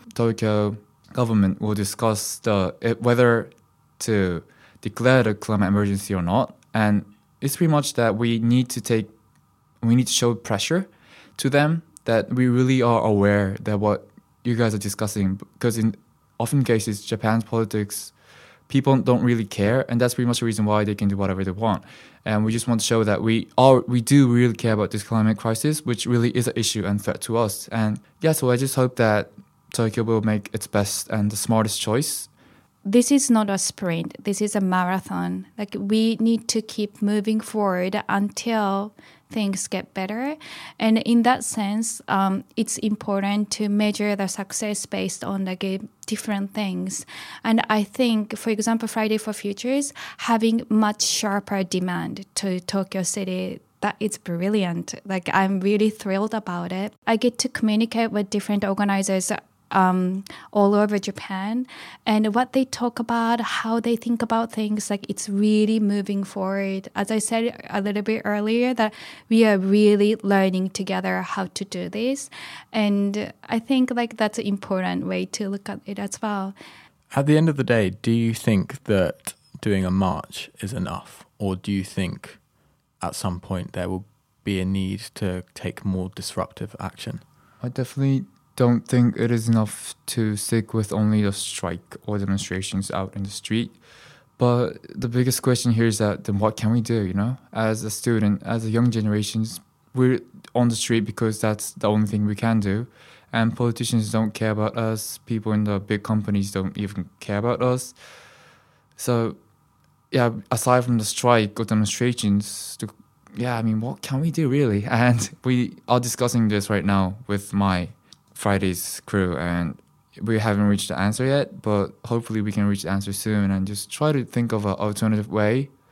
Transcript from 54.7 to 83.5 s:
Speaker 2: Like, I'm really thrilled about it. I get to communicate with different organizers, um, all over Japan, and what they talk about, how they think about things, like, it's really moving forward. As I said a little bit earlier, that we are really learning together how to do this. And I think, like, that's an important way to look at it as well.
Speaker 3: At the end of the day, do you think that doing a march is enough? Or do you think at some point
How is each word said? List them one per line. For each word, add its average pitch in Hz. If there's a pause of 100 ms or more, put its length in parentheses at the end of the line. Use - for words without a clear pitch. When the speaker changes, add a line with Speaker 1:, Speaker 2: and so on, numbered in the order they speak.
Speaker 2:
Like, 190
I'm 190
really 208
thrilled 208
about 180
it. 196 (140)
I 226
get 233
to 262
communicate 226
with 208
different 208
organizers, 196 (420)
um, 185 (260)
all 202
over 208
Japan, 202 (400)
and 214
what 254
they 262
talk 240
about, 233
how 226
they 233
think 233
about 226
things, 214
like, 202
it's 202
really 214
moving 202
forward. 190
As 202
I 220
said 226
a 202
little 208
bit 220
earlier, 220
that 220 (360)
we 226
are 208
really 208
learning 190
together 185
how 185
to -
do 180
this. 233 (440)
And 208 (160)
I 226
think, 254
like, 233
that's 214
an 226
important 185
way 185 (120)
to 202
look 196
at 196
it 202
as 202
well. 196 (600)
Speaker 3:
At 139
the 151
end 160
of 151
the 135
day, 110
do 117
you 117
think 110
that 95 (280)
doing 95
a 90
march 92
is 101
enough? - (140)
Or 95
do 95
you 95
think - (640)
at 85
some 92
point 92